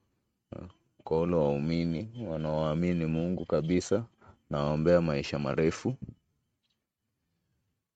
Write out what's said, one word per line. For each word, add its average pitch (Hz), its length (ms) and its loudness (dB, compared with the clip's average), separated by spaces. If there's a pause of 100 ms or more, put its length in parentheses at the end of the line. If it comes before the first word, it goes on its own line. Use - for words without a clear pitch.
(1040)
Kwa 80 180 0
wale 87 140 2
waumini, 82 920 0
wanaoamini 78 800 0
Mungu 85 400 -2
kabisa, 90 600 0 (440)
nawaombea 76 520 4
maisha 73 380 -2
marefu. 78 580 0 (2000)